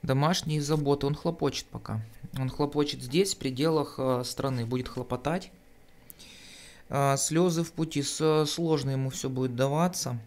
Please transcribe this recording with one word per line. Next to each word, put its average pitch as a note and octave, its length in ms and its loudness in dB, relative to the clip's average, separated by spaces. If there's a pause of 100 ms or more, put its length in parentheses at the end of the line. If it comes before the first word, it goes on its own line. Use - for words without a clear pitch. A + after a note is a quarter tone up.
Домашние D3+ 580 2
заботы. C#3+ 460 2
Он D3+ 80 2
хлопочет D3+ 520 -2
пока. A2 340 -6 (360)
Он C3 120 -2
хлопочет D3 520 0
здесь, D#3+ 320 2
в - 40 -6
пределах, C#3+ 600 0
э, C3 280 0
страны. B2+ 400 -2
Будет B2+ 240 -2
хлопотать. C3 640 -4 (1400)
А, C#3 280 2
слезы E3 460 2
в D#3+ 80 -6
пути. D#3+ 320 -2
С-, D#3 420 2
сложно D3 460 0
ему C3+ 180 0
все C3 200 -6
будет B2+ 260 -2
даваться. C#3 720 2